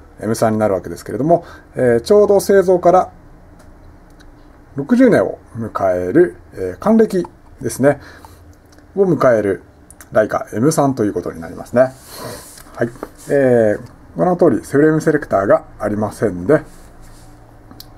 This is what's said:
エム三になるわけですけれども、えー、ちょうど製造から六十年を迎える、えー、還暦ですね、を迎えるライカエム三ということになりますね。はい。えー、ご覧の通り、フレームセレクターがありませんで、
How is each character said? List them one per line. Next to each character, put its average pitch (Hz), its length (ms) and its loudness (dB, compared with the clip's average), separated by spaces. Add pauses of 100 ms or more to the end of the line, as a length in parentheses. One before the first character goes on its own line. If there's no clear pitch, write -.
(200)
エ 98 80 -8
ム 113 80 -2
三 110 160 0
に 107 80 -2
な 107 80 0
る 98 60 -2
わ 90 80 -2
け 87 80 -6
で 85 80 -4
す - 80 -18
け 95 80 -10
れ 104 40 -6
ど 127 60 -4
も、 170 220 2 (320)
え 120 220 2
ー、 - 20 -6
ち - 100 -2
ょ 208 140 6
う - 20 2
ど 196 140 4
製 196 220 2
造 180 160 2
か 175 120 2
ら 180 220 2 (1600)
六 139 220 0
十 254 120 6
年 123 160 4
を - 140 -8 (160)
迎 104 380 -2
え 90 180 -4
る、 175 240 2 (160)
え - 60 -20 (180)
ー、 - 40 -18
還 220 180 2
暦 214 280 0 (360)
で 113 80 -6
す - 120 -8
ね、 135 200 0 (920)
を 196 120 0
迎 131 280 2
え 110 80 2
る 98 220 -2 (480)
ラ 110 140 2
イ - 20 -4
カ - 240 -6
エ 104 80 -6
ム 147 140 2
三 139 220 0
と 110 100 -2
い - 20 0
う 98 60 -4
こ 87 80 -6
と - 100 -8
に 80 80 -14
な 82 80 -12
り 87 80 -16
ま - 100 -16
す 117 120 -6
ね。 127 160 2 (840)
は - 80 -4
い。 117 60 -4 (400)
え 123 500 2
ー、 - 20 -18 (360)
ご 165 80 -2
覧 180 120 0
の - 0 -
通 170 160 4
り、 - 80 -4
フ 139 200 -2
レ 156 80 4
ー 156 40 2
ム 156 60 -2
セ 156 140 0
レ 147 60 0
ク - 100 -14
タ 98 80 -2
ー 98 100 -2
が - 160 2 (160)
あ 107 80 -4
り 104 80 -4
ま 107 160 -4
せ - 160 -4
ん 90 180 -8
で、 151 160 2 (1400)